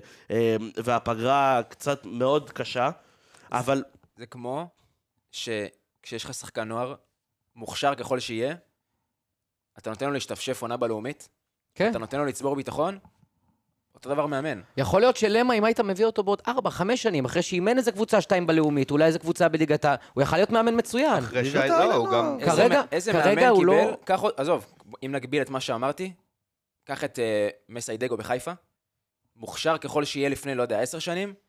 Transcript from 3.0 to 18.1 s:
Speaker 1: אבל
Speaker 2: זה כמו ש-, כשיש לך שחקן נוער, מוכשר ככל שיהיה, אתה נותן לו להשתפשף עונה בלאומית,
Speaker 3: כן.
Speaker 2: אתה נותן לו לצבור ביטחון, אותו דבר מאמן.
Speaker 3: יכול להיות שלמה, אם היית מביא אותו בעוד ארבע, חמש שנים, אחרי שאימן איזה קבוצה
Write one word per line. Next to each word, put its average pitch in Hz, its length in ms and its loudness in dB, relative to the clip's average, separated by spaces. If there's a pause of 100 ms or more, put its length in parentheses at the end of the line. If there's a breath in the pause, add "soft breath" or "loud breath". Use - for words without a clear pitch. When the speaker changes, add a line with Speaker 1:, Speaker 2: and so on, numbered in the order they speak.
Speaker 1:
אבל 135 300 0 (340)
Speaker 2:
זה 113 100 -18
כמו 127 420 -10 (640)
ש-, - 180 -10 (540)
כשיש - 220 -10
לך - 100 -12
שחקן - 340 -8
נוער, 123 260 -6 (600)
מוכשר 139 380 -2
ככל 127 260 -4
שיהיה, 120 340 -4 (1200)
אתה 110 120 -10
נותן 120 160 -6
לו 143 60 -2
להשתפשף - 500 -6
עונה 120 140 -4
בלאומית, 117 520 -4 (460)
Speaker 3:
כן. 208 160 0
Speaker 2:
אתה 220 80 -4
נותן 117 200 -6
לו 147 60 -2
לצבור 139 320 -4
ביטחון, 151 420 -4 (960)
אותו - 160 -14
דבר 147 160 0
מאמן. 139 340 -4 (160)
Speaker 3:
יכול 135 240 2
להיות 240 160 4
שלמה, 233 380 2
אם 208 100 2
היית 233 160 2
מביא 202 260 0
אותו 220 160 0
בעוד 196 260 0
ארבע, 240 220 -2
חמש 202 320 -2
שנים, 160 220 0
אחרי 175 180 0
שאימן 196 360 0
איזה 233 140 0
קבוצה 208 280 2